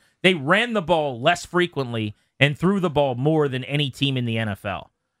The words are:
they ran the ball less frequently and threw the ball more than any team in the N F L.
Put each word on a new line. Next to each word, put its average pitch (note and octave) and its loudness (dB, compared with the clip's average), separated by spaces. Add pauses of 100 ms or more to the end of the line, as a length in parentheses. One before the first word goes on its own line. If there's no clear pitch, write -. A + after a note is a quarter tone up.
(240)
they F#3 4
ran F#3+ 0
the G#3 -2
ball D3 0
less E3+ 0
frequently B2+ -2 (240)
and C#3+ 4
threw F#3+ 2
the E3+ 0
ball C#3 0
more D3 2
than B2+ -4
any C#3+ -2
team C#3 -2
in B2 -2
the A2+ -2
N A2+ -2
F G2 -8
L. F#2 -8 (300)